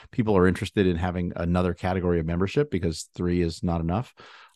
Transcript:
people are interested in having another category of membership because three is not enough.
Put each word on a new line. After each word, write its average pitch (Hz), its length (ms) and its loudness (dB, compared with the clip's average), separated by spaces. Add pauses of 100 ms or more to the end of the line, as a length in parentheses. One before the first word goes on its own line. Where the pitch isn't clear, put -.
(120)
people 107 240 2
are 92 120 8
interested 92 400 0
in 90 80 2
having 87 400 -4
another 87 400 0
category 90 440 0
of 80 60 -2
membership 95 460 -2
because 82 440 -4
three 87 260 0
is 82 200 -2
not 85 180 -2
enough. 87 320 -4 (440)